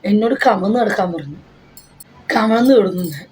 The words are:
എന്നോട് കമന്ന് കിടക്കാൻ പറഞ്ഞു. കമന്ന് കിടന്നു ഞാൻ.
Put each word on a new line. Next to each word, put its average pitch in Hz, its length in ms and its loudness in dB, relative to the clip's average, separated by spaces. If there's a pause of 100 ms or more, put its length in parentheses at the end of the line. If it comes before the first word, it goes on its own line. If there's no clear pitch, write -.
എന്നോട് 214 300 2 (120)
കമന്ന് 214 340 0
കിടക്കാൻ 190 320 -2
പറഞ്ഞു. 143 240 -12 (1000)
കമന്ന് 233 380 2
കിടന്നു 185 280 2
ഞാൻ. 151 300 -10